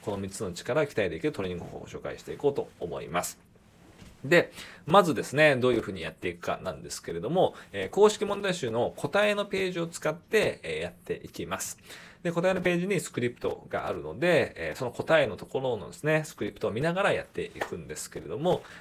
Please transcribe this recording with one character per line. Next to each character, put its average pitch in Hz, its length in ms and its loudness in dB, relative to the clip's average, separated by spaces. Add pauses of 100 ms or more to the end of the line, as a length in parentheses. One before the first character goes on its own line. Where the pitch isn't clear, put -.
こ - 80 -6
の 98 60 -4
三 98 140 -6
つ - 100 -12
の 92 120 -4
力 123 300 -2
を - 20 2
鍛 - 160 -2
え 92 100 0
て 80 40 -6
い 80 60 -8
け - 80 0
る 147 40 0
ト 101 100 -6
レ 95 60 -4
ー 90 40 -4
ニ - 20 -4
ン 85 40 -6
グ 85 80 -10
方 - 120 -12
法 - 60 -12
を - 20 -14
紹 - 140 -14
介 - 180 -8
し - 60 -20
て - 80 -10
い - 60 -10
こ 143 100 2
う 139 60 2
と - 140 -4 (120)
思 85 220 -8
い - 40 -12
ま - 160 -2
す。 - 160 -10 (840)
で、 160 260 6 (340)
ま 190 200 8
ず 156 100 2
で 95 80 0
す - 140 -4
ね、 151 180 8
ど 123 140 4
う 123 60 6
い 110 40 4
う - 20 4
ふ 104 100 -4
う - 20 -6
に 92 80 -8
や 82 100 -6
っ - 20 -12
て - 160 -6
い 85 60 -4
く - 60 -16
か - 240 -2
な 90 80 -4
ん 76 100 -12
で 87 80 -14
す - 100 -8
け - 120 -8
れ 85 80 -4
ど 110 100 -2
も、 170 240 4 (180)
え 98 120 -4
ー、 95 40 -4
公 208 200 8
式 208 160 2
問 202 180 -2
題 190 100 0
集 123 200 -2
の 113 240 0
答 202 320 2
え 208 80 2
の 202 100 -2
ペ 190 220 -2
ー 180 40 -4
ジ 175 60 -4
を 165 80 -2
使 160 240 -4
っ - 20 -2
て、 190 520 0
え - 160 -6
ー、 - 20 -4
や - 60 -6
っ - 40 -12
て - 300 -8
い - 60 -14
き - 180 -8
ま 165 140 -6
す。 - 180 -8 (460)
で、 170 80 -2
答 170 180 2
え - 20 2
の 185 80 0
ペ 180 140 2
ー 175 60 2
ジ 180 80 0
に 190 100 2
ス - 140 -4
ク - 80 -4
リ 120 100 0
プ - 100 -14
ト - 300 -4
が - 160 -2
あ - 60 -4
る 87 80 -4
の 78 180 -8
で、 156 380 4
え 80 180 -4
ー、 - 20 -8
そ 131 80 -4
の 120 60 -4
答 156 320 4
え 120 60 2
の - 80 -6
と - 100 -12
こ - 140 -2
ろ 127 160 0
の 87 100 -10
で - 60 -14
す - 100 -14
ね、 156 220 2
ス - 100 -12
ク - 80 -8
リ 101 80 -2
プ - 80 -14
ト - 80 -2
を 98 60 0
見 110 80 -4
な 165 140 0
が 196 100 0
ら 180 80 4
や - 100 0
っ - 40 -14
て - 180 -6
い - 60 -8
く - 260 -8
ん 82 100 -12
で 78 80 -12
す - 160 -10
け - 80 -12
れ 78 80 -10
ど 82 120 -6
も、 165 240 2 (180)